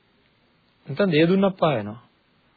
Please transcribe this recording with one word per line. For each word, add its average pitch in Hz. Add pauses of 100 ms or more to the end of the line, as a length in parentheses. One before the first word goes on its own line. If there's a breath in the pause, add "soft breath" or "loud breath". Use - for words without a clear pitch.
(880)
නැත්නම් 170
දේ 156
දුන්නක් 190
පායනවා. 117 (560)